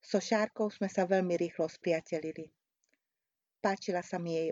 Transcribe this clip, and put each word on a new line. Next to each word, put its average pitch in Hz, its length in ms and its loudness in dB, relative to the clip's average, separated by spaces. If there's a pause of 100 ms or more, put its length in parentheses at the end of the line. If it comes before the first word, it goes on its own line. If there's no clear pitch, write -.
So - 160 0
Šárkou 214 540 0
sme 196 180 -4
sa 185 160 2
veľmi 185 320 2
rýchlo 170 320 0
spriatelili. 160 800 -4 (1120)
Páčila 190 400 0
sa 185 160 -6
mi 170 160 -4
jej 160 180 0